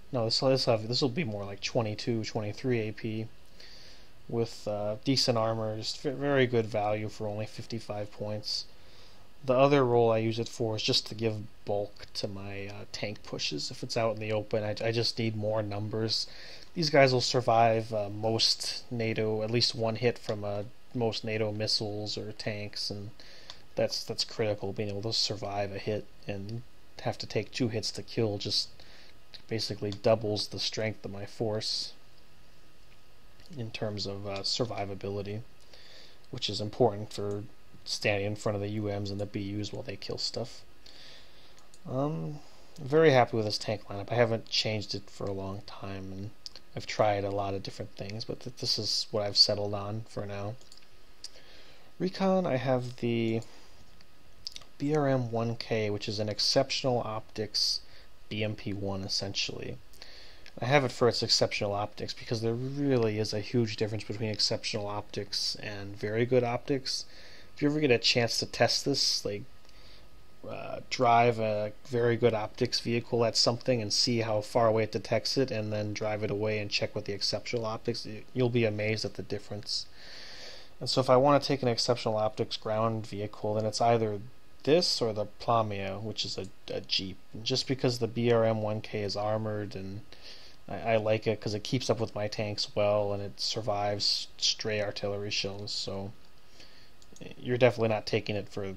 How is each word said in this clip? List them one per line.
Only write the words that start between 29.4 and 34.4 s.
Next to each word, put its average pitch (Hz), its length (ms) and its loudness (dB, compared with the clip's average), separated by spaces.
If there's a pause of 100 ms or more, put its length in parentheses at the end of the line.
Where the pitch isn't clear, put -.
basically 107 460 -2
doubles 107 560 4
the 104 100 -8
strength 110 460 -2
of 98 80 -8
my 101 140 -8
force - 640 -2 (1600)
in 117 140 -6
terms 104 360 -4
of, 101 200 -6
uh, 98 140 -4